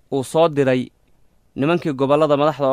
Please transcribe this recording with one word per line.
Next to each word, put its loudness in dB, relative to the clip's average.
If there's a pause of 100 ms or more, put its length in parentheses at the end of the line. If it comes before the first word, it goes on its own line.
(120)
uu -4
soo 2
diray 0 (680)
nimankii -2
gobollada 2
madaxda 0